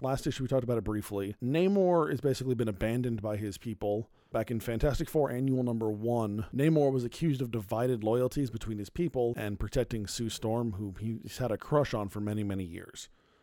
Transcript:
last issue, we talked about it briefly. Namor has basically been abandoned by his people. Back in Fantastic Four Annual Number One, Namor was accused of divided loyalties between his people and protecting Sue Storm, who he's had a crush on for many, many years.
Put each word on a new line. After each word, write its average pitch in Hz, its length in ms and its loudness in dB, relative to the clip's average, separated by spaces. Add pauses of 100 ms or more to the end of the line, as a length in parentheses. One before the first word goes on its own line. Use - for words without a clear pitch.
last 131 260 -2
issue, 131 160 -2
we 123 60 -4
talked 131 160 2
about 117 140 2
it 104 40 -4
briefly. 104 580 -2
Namor 175 680 4
has 123 100 0
basically 127 360 0
been 113 120 0
abandoned 113 540 0
by 107 160 -2
his 104 220 -4
people. 104 500 -2 (240)
Back 113 160 0
in 117 100 0
Fantastic 131 500 0
Four 143 220 4
Annual 127 320 2
Number 113 280 0
One, 107 640 0
Namor 147 380 4
was 127 140 0
accused 135 360 0
of 120 100 -2
divided 113 520 0
loyalties 123 460 2
between 113 300 -4
his 101 100 -8
people 127 480 0
and 104 220 -4
protecting 110 480 -2
Sue 117 220 -4
Storm, 117 440 -2
who 98 260 -6
he's 110 380 -8
had 123 140 -2
a 104 60 0
crush 147 360 2
on 104 160 -2
for 104 100 -8
many, 104 240 -2
many 98 200 -2
years. 87 440 -12 (360)